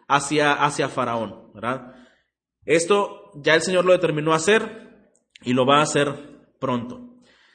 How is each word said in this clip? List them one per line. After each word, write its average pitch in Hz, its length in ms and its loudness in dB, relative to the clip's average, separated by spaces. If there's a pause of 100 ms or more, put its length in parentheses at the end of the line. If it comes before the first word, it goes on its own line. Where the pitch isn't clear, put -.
hacia, 147 460 2
hacia 143 360 0
Faraón, 117 640 -6
¿verdad? 123 400 -8 (720)
Esto 170 720 0
ya 151 200 2
el 165 60 2
Señor 180 240 0
lo 185 80 6
determinó 156 400 0
hacer - 760 -2 (320)
y 123 100 -2
lo 127 120 2
va 143 140 4
a 151 40 4
hacer 143 300 0 (460)
pronto. 123 500 -8 (460)